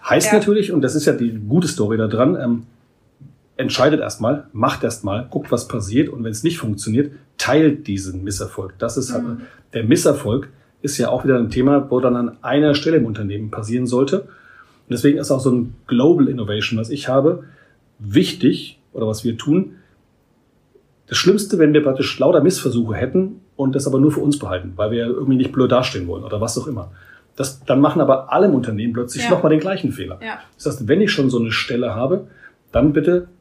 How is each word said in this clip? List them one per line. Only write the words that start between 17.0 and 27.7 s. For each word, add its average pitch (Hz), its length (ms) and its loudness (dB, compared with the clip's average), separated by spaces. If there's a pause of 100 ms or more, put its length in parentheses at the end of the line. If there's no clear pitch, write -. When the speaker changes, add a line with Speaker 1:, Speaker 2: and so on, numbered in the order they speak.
Speaker 1:
habe, 139 360 2 (540)
wichtig - 800 0 (160)
oder 120 120 -4
was 110 180 -4
wir 117 120 -2
tun. 175 400 -2 (1300)
Das - 100 -4
Schlimmste, 202 400 2
wenn 151 140 6
wir 147 100 6
praktisch 135 360 -2
lauter 151 240 4
Missversuche 117 520 0
hätten, 185 460 -2 (160)
und 131 180 0
das 135 120 -2
aber 135 120 0
nur 147 140 6
für - 80 -2
uns 143 180 0
behalten, 90 380 -8
weil 104 140 -2
wir 117 160 -2
irgendwie 131 300 0
nicht 131 160 0
blöd 123 200 2
dastehen 123 340 0
wollen 85 180 -8
oder 104 160 -6
was 113 180 -4
auch - 80 -8
immer. 104 260 -10 (440)
Das, - 280 -8
dann 135 160 2